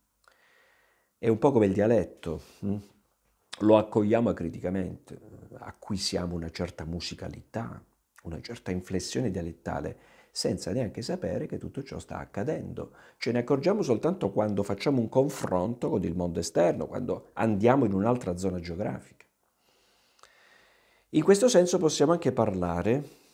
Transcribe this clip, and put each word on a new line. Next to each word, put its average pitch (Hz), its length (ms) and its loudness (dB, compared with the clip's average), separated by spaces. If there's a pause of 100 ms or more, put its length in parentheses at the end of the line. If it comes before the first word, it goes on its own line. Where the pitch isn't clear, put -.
(1160)
È - 100 -2
un 113 120 2
po' 147 120 4
come 113 140 6
il 95 80 4
dialetto, 101 680 0 (180)
hm? 101 180 -4 (840)
Lo 107 160 8
accogliamo 107 520 2
acriticamente, 87 880 -6 (340)
acquisiamo - 840 -6
una 82 160 -6
certa 85 340 -8
musicalità, 87 960 -10 (440)
una 82 140 -10
certa 117 300 -10
inflessione 92 600 -4
dialettale, 82 680 -8 (320)
senza 104 400 -4
neanche 113 300 -4
sapere 123 460 -6
che - 100 -8
tutto 87 240 -10
ciò - 160 -12
sta - 220 -12
accadendo. 98 760 -8 (220)
Ce - 140 -4
ne 120 80 2
accorgiamo 147 420 2
soltanto 143 500 0
quando 104 300 0
facciamo 123 400 0
un 110 80 -2
confronto 120 800 0
con 117 140 0
il 85 120 -2
mondo 87 240 -2
esterno, 160 460 0
quando - 480 -6
andiamo 113 520 4
in 101 80 0
un'altra 101 440 0
zona 90 220 -4
geografica. 87 680 -10 (1900)
In 156 120 2
questo 196 240 6
senso 180 320 6
possiamo 151 320 4
anche 170 200 2
parlare 98 760 0 (240)